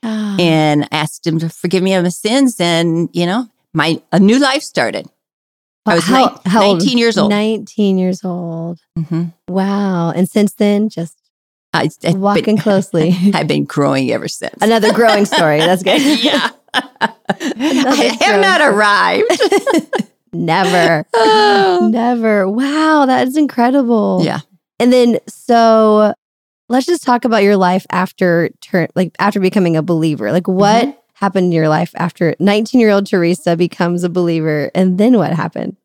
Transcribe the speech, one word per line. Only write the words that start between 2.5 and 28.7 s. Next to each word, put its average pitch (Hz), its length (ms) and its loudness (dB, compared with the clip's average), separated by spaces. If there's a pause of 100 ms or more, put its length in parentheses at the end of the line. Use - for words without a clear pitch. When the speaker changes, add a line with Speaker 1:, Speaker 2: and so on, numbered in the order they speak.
Speaker 2:
And, 170 540 0
you 175 120 -2
know, 220 220 -4 (260)
my, 156 260 0 (120)
a 170 80 2
new 208 200 4
life 277 220 0
started. 113 460 -4 (800)
I 190 80 2
was 170 80 0
Speaker 1:
How, 240 220 2
Speaker 2:
nine-, - 200 -4
Speaker 1:
how 196 200 2
old? 196 140 2
Speaker 2:
nineteen 240 200 0
years 233 180 0
old. 208 140 0
Speaker 1:
Nineteen 208 680 -2
years 185 260 -2
old. 170 560 -8 (180)
Speaker 2:
Mm-hmm. 165 260 -4 (240)
Speaker 1:
Wow. 190 640 -2
And 180 180 -2
since 208 240 0
then, 208 360 0
just - 280 -12 (560)
Speaker 2:
I, 151 160 0 (140)
I've 170 120 0
Speaker 1:
walking 202 400 0
Speaker 2:
been, - 20 0
Speaker 1:
closely. 180 580 0 (100)
Speaker 2:
<laughs> 202 80 2
I've 156 140 -2
been 147 180 -2
growing 139 460 -2
ever - 160 -6
since. - 340 -10
Speaker 1:
Another 220 320 2
growing 208 320 2
story. 156 340 0
That's 180 240 0
good. 196 180 0
Speaker 2:
<laughs> 269 220 0
Yeah. 277 260 -2 (240)
Speaker 1:
<laughs> - 280 -8 (380)
Another 269 500 -2
Speaker 2:
I 277 300 0
have - 0 -
Speaker 1:
growing 392 220 2
Speaker 2:
not 370 200 2
Speaker 1:
story. 285 140 2
Speaker 2:
arrived. 330 1300 0 (120)
<laughs> - 140 -20
Speaker 1:
Never. 170 800 0
Speaker 2:
Oh. 403 800 2
Speaker 1:
Never. 226 580 0
Wow, 285 580 0
that 254 200 0
is 262 100 -4
incredible. 233 840 0
Speaker 2:
Yeah. - 160 -2 (400)
Speaker 1:
And 247 140 2
then, 240 240 4 (100)
so 220 840 2 (560)
let's 254 160 0
just 349 180 -2
talk 247 220 0
about 220 180 2
your 202 140 4
life 185 320 0
after 175 600 -2 (120)
turn, 170 340 -2